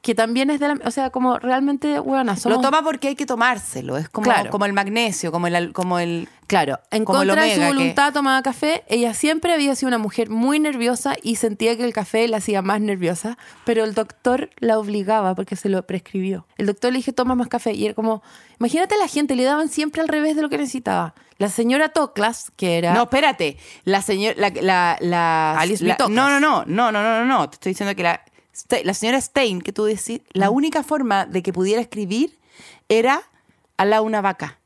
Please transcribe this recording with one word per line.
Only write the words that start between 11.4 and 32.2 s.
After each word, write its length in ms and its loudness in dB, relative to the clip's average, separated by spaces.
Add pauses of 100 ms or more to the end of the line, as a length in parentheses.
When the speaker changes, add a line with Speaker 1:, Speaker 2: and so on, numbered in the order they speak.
Speaker 1:
que 60 -2
el 100 -2
café 340 0
la 80 0
hacía 240 0
más 220 0
nerviosa, 560 -2 (260)
pero 180 2
el 120 -2
doctor 640 -2
la 200 2
obligaba 560 0
porque 220 -6
se 140 -2
lo 160 0
prescribió. 600 -6 (120)
El 80 0
doctor 260 0
le 60 0
dije, 160 -4
"Toma 200 0
más 140 0
café", 240 -2
y 140 -2
era 80 -4
como, 280 -2 (380)
imagínate 360 0
a 20 2
la 100 0
gente, 280 -2
le 80 2
daban 260 2
siempre 320 -2
al 60 -2
revés 280 0
de 60 0
lo 80 -2
que 80 -4
necesitaba. 560 -2 (240)
La 100 0
señora 400 2
Toklas, 680 -2
que 200 0
era 160 2
Speaker 2:
No, 120 4
espérate. 520 0 (280)
La 180 2
señor-, 340 0
la, 240 0
la, 400 2
la, 580 2
Speaker 1:
Alice 240 0
Speaker 2:
la 120 2
Speaker 1:
B. 40 -8
Toklas. 160 2
Speaker 2:
no, 140 4
no, 120 4
no, 260 2
no, 260 0
no, 100 0
no, 220 0
no. 240 2
Te 60 -16
estoy 160 -6
diciendo 260 -4
que 60 -6
la, 180 0 (340)
Ste-, 300 -2
la 100 -2
señora 260 0
Stein, 400 0
que 120 -8
tú 120 -2
decís, 360 -4 (120)
la 160 2
Speaker 1:
Mm. 60 2
Speaker 2:
única 300 0
forma 420 0
de 160 -4
que 100 -4
pudiera 300 0
escribir 560 -4 (500)